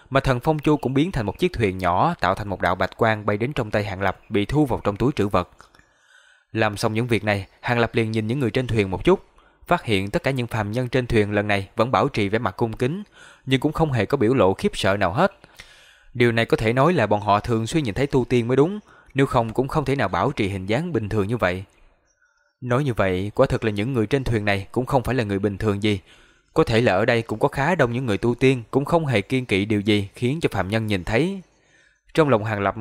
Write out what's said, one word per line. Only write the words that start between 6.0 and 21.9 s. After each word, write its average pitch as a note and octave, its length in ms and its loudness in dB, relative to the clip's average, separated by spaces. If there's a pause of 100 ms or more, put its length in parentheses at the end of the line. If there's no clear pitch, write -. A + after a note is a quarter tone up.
Làm A2 240 0
xong A2 180 -2
những A#2 120 0
việc A2+ 180 0
này, G2+ 220 -2 (140)
Hàng A#2+ 180 -2
Lập A#2 160 0
liền A2+ 160 0
nhìn A2 160 -2
những C3 140 -2
người A2+ 100 0
trên C3 160 -2
thuyền G#2+ 240 0
một F#2 140 -6
chút, F#3 200 2 (420)
phát F3 180 0
hiện G2+ 260 0
tất F3 120 -2
cả C3 80 0
những B2 160 -2
phàm G#2+ 260 -4
nhân B2 160 -4
trên C3 180 0
thuyền G#2 260 2
lần G#2 160 0
này G2 280 -2
vẫn A#2 140 0
bảo A2 180 2
trì G#2 200 -2
vẻ G#2+ 100 0
mặt A2+ 180 -6
cung A2+ 160 -2
kính, C#3+ 300 -4 (440)
nhưng C3 140 0
cũng D3+ 120 0
không D#3 200 0
hề G#2+ 140 0
có C#3+ 120 0
biểu A#2+ 160 2
lộ F#2+ 200 4
khiếp - 200 -2
sợ G2 220 0
nào F#2 160 0
hết. E3 200 0 (840)
Điều A#2+ 180 4
này A2+ 120 2
có D3+ 120 0
thể A2+ 160 2
nói C#3 200 4
là B2 140 2
bọn G#2 140 2
họ G2+ 200 2
thường A2+ 260 -2
xuyên D#3+ 180 -2
nhìn G2+ 100 -4
thấy C3+ 120 0
tu C3 180 2
tiên A#2+ 240 0
mới C3 80 2
đúng, F3+ 220 4 (360)
nếu C3+ 120 2
không A#2 260 0
cũng C3 160 0
không D3+ 160 -2
thể B2+ 120 -2
nào A2 120 0
bảo F#2+ 240 0
trì G2+ 160 0
hình F#2+ 180 -4
dáng D3+ 260 -2
bình A2 160 -2
thường G#2 200 0
như A#2+ 80 -2
vậy. F#2 280 -2 (960)